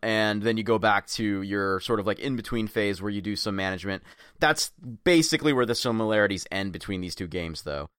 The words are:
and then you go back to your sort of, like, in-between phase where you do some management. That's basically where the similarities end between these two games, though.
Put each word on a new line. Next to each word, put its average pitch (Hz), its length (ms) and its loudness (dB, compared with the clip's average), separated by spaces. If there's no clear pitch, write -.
and 107 400 2
then 113 160 2
you 110 60 0
go 110 160 2
back 101 280 2
to 101 360 -2
your 98 380 0
sort 113 180 0
of, 98 80 -4
like, 101 100 2
in-between 117 500 -4
phase 101 360 -2
where 104 80 -4
you 101 100 -4
do 104 140 -4
some 101 200 -2
management. 95 460 -4
That's 151 320 2
basically 160 500 4
where 127 120 4
the 117 100 0
similarities 110 760 2
end 98 220 -4
between 90 300 -6
these 87 120 -6
two 92 140 -6
games, 82 360 -6
though. 71 360 -6